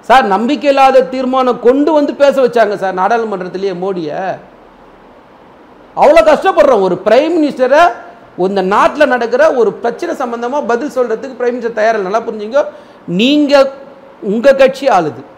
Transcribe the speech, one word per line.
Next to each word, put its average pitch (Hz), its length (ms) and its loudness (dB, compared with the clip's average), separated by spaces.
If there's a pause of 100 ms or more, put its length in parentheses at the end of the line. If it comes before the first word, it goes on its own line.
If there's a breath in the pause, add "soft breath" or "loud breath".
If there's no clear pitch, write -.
சார், 247 160 6
நம்பிக்கை 240 440 0
இல்லாத 269 320 4 (120)
தீர்மானம் 262 460 -2
கொண்டு 285 340 2
வந்து 294 200 0
பேச 277 280 2
வச்சாங்க 233 340 0
சார் 190 240 -6
நாடாளுமன்றத்திலேயே 196 800 -4
மோடியை. 175 400 -6 (1700)
அவ்வளோ 277 340 6
கஷ்டப்படுறோம். 294 580 2
ஒரு 180 80 0 (100)
பிரைம் 285 320 2
மினிஸ்டரை 277 460 2 (540)
இந்த 190 260 -2 (120)
நாட்டுல 294 300 2
நடக்கிற 247 480 0
ஒரு 226 200 0
பிரச்சனை 320 420 -6
சம்பந்தமா 240 460 -6 (100)
பதில் 240 240 -4
சொல்றதுக்கு 247 440 -6
பிரைம் 240 160 -4
மினிஸ்டர் 233 240 -8
தயாரில்லை. 214 300 -2
நல்லா 226 180 -2
புரிஞ்சுங்க. 220 360 -4 (420 loud breath)
நீங்க 269 480 0 (680)
உங்க 233 340 2
கட்சி 269 320 2
ஆளுது 160 340 0 (160)